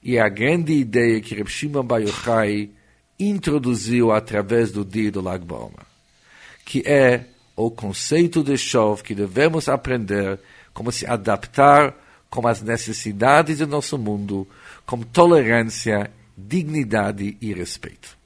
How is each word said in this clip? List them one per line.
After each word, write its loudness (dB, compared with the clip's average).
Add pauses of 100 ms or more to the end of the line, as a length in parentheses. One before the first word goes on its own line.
e 0
a 4
grande 0
ideia 2
que -10
Reb -6
Shimon -4
Bar 0
Yochai 0 (500)
introduziu 0
através 0
do -6
dia -2
do -6
Lag -6
Baomer, -14 (800)
que -2
é 4 (300)
o -2
conceito 0
de 0
Shov 0
que -10
devemos 0
aprender -2 (340)
como -6
se -8
adaptar 4 (360)
com -2
as 0
necessidades 0
do -2
nosso -4
mundo, -4 (380)
com -6
tolerância, 2 (240)
dignidade -4
e -6
respeito. -12